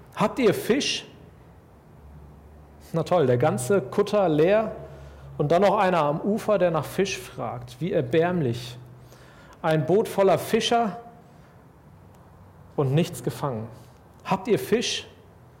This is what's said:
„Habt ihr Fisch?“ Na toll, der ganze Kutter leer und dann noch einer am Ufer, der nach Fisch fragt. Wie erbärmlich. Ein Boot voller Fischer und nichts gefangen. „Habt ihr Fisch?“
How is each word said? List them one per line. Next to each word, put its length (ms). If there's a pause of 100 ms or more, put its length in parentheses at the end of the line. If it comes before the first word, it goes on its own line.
(140)
„Habt 260
ihr 120
Fisch?“ 540 (1900)
Na 100
toll, 240
der 120
ganze 420
Kutter 480
leer 480 (640)
und 120
dann 120
noch 160
einer 240
am 180
Ufer, 380
der 120
nach 140
Fisch 340
fragt. 600
Wie 140
erbärmlich. 840 (840)
Ein 240
Boot 200
voller 300
Fischer 600 (1800)
und 180
nichts 280
gefangen. 460 (580)
„Habt 220
ihr 100
Fisch?“ 500 (520)